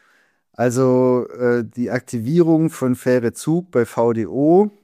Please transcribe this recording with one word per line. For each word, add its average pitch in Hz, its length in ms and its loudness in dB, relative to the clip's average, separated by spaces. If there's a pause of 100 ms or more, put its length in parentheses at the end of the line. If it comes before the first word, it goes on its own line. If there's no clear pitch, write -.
(520)
Also, 127 800 0
äh, 120 340 -2
die 110 260 -8
Aktivierung 160 800 0
von 127 240 -2
Fähre 123 380 0
Zug 170 400 -4
bei 120 140 0
V 117 260 0
D 110 140 -4
O 160 440 2 (140)